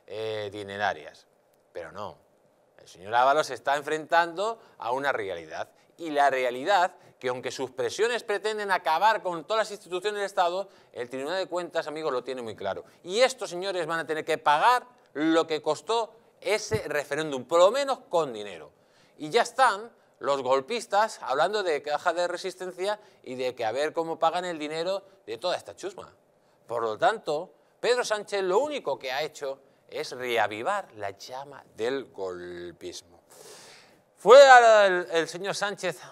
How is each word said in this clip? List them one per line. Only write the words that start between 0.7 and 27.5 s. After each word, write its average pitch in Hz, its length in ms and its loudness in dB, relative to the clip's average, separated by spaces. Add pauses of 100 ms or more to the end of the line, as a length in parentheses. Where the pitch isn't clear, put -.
Pero 80 200 -12
no, 95 260 -12 (640)
el - 80 -20
señor 98 260 -10
Ábalos 139 340 4
se 135 60 -10
está 139 240 -4
enfrentando 165 840 -2 (200)
a 117 120 -6
una 135 200 0
realidad. 90 580 -8 (280)
Y 165 140 -10
la 143 180 4
realidad, 135 680 0 (240)
que 127 100 -4
aunque 127 200 -6
sus 127 220 -8
presiones 214 520 -2
pretenden 208 460 -4
acabar 180 540 2
con 170 220 -6
todas 220 160 -2
las 202 100 -6
instituciones 190 460 -6
del 202 80 -2
Estado, 185 440 -2 (240)
el 123 160 -8
Tribunal 143 300 -6
de 175 80 -4
Cuentas, 170 400 -6
amigos, 151 260 -4
lo 123 100 -4
tiene 131 200 -8
muy 107 120 -10
claro. 98 300 -8 (180)
Y 196 180 -4
estos 247 280 0
señores 180 380 -6
van 165 120 -4
a 151 60 -8
tener 151 180 -4
que 156 140 0
pagar 156 480 2 (280)
lo 160 340 2
que 151 140 -4
costó 208 520 -4 (260)
ese 196 480 -4
referéndum, 143 580 -4
por 170 120 0
lo 185 140 8
menos 269 360 -2
con 156 240 -2
dinero. 101 400 -12 (460)
Y 151 140 -10
ya 226 100 4
están 226 500 0 (280)
los 139 240 -2
golpistas 196 800 0
hablando 165 400 0
de 147 180 -2
caja 147 320 -2
de 175 140 0
resistencia 185 720 -6 (240)
y 127 100 -12
de 127 220 -4
que 117 100 -6
a 110 60 -2
ver 151 220 -2
cómo 165 260 -6
pagan 170 260 0
el 170 140 -6
dinero 165 440 -6 (220)
de 117 140 -10
toda 170 180 -4
esta - 180 -16
chusma. 180 380 -14 (540)
Por 117 160 -4
lo 110 160 -4
tanto, 180 520 -2 (280)